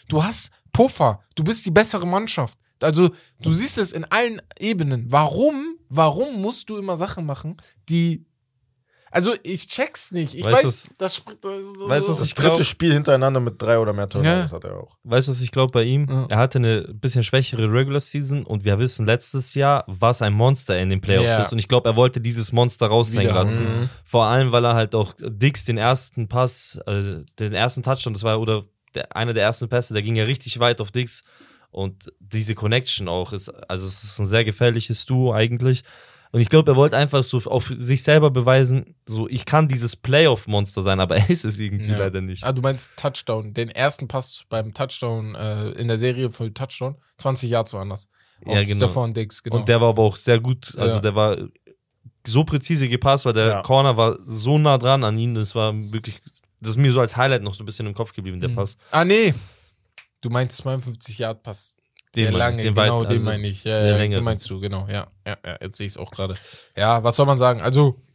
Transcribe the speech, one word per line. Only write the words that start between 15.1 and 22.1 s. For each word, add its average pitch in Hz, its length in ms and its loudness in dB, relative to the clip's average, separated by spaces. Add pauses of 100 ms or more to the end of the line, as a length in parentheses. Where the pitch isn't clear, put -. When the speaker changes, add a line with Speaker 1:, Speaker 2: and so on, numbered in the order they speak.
Speaker 2:
du, 139 60 0
was 123 80 -4
ich 120 100 -2
glaub 131 220 0
bei 117 100 4
ihm? 139 260 0
Speaker 1:
Ja. 131 220 -2
Speaker 2:
Er 104 80 0
hatte 127 200 2
eine 113 240 2
bisschen 117 420 -2
schwächere 117 480 0
Regular 135 280 0
Season 143 440 -4
und 101 200 -4
wir 101 140 2
wissen 123 280 0
letztes 123 480 0
Jahr, 139 340 2
was 113 340 2
ein 104 100 2
Monster 113 460 2
in 95 120 0
den 95 100 0
Playoffs 98 320 4
Speaker 1:
Ja. 110 80 4
Speaker 2:
ist. 101 120 0
Und 113 60 -2
ich 101 80 -2
glaub, 123 200 2
er 113 100 2
wollte 127 240 4